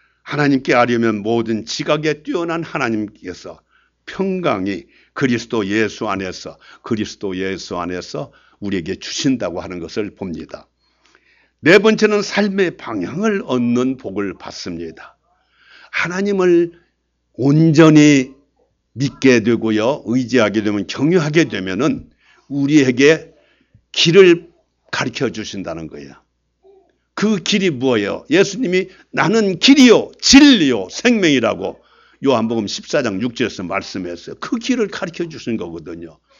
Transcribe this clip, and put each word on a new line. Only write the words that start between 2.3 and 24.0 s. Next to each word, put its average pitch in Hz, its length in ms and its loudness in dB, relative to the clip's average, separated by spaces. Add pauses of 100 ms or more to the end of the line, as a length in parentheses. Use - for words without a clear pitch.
하나님께서 107 960 -8 (460)
평강이 147 800 -4 (280)
그리스도 117 540 -2
예수 107 420 -2
안에서, 95 480 -8 (260)
그리스도 104 540 -6
예수 95 400 -6
안에서 87 540 -8 (280)
우리에게 196 360 -6
주신다고 107 680 -4
하는 90 180 -12
것을 95 360 -8
봅니다. - 520 -12 (920)
네 175 200 6
번째는 214 420 2
삶의 196 560 -2
방향을 175 680 -4
얻는 123 520 0
복을 98 400 -8
받습니다. - 800 -14 (760)
하나님을 180 800 0 (600)
온전히 151 1000 6 (640)
믿게 123 480 2
되고요, 113 640 0
의지하게 110 580 0
되면, 101 240 -4
경외하게 156 580 0
되면은 104 640 -4 (380)
우리에게 139 840 2 (580)
길을 170 580 6 (420)